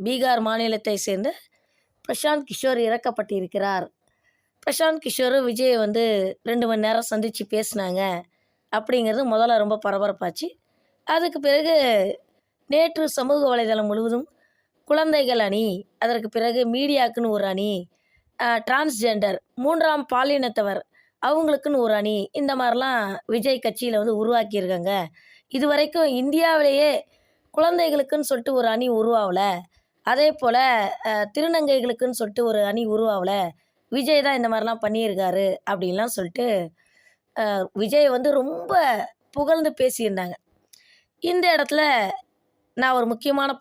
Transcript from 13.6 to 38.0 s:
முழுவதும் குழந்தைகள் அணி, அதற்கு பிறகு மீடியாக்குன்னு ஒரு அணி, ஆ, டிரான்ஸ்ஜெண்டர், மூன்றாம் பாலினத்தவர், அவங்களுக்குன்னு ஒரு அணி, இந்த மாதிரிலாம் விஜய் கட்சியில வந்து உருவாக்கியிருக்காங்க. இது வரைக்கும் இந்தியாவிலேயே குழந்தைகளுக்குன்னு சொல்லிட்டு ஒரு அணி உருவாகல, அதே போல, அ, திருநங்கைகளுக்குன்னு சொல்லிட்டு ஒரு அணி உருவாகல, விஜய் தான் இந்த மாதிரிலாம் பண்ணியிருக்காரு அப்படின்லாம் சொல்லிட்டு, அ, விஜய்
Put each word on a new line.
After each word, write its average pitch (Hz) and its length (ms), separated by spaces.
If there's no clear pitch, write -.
முழுவதும் 226 420
குழந்தைகள் 294 540
அணி, 202 480
அதற்கு 226 300
பிறகு 233 440
மீடியாக்குன்னு 247 560
ஒரு 208 160
அணி, 190 440
ஆ, 233 280
டிரான்ஸ்ஜெண்டர், 226 680
மூன்றாம் 302 600
பாலினத்தவர், 247 640
அவங்களுக்குன்னு 294 500
ஒரு 226 180
அணி, 208 380
இந்த 277 240
மாதிரிலாம் 240 720
விஜய் 240 400
கட்சியில 226 300
வந்து 214 300
உருவாக்கியிருக்காங்க. 196 800
இது 269 200
வரைக்கும் 302 380
இந்தியாவிலேயே 285 1000
குழந்தைகளுக்குன்னு 302 640
சொல்லிட்டு 269 340
ஒரு 247 140
அணி 240 220
உருவாகல, 202 680
அதே 285 300
போல, 247 260
அ, 208 320
திருநங்கைகளுக்குன்னு 269 720
சொல்லிட்டு 233 340
ஒரு 214 200
அணி 220 220
உருவாகல, 202 600
விஜய் 285 340
தான் 277 140
இந்த 233 120
மாதிரிலாம் 226 380
பண்ணியிருக்காரு 196 680
அப்படின்லாம் 185 340
சொல்லிட்டு, 196 640
அ, 202 340
விஜய் 262 360